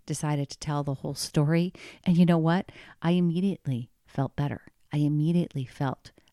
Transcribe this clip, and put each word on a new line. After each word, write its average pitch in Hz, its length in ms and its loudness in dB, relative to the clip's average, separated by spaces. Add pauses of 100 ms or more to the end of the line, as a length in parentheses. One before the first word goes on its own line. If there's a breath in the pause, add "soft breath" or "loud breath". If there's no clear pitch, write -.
decided 147 420 -4
to - 100 -18
tell 147 240 -4
the 139 120 -4
whole 143 180 -8
story. 165 600 0 (300 loud breath)
And 170 140 4
you 175 80 8
know 165 140 6
what? 165 320 0 (300 loud breath)
I 165 100 0
immediately 170 800 -2 (160)
felt - 300 -6
better. 139 260 -4 (300)
I 147 60 -4
immediately 151 680 0
felt - 460 -6 (220 soft breath)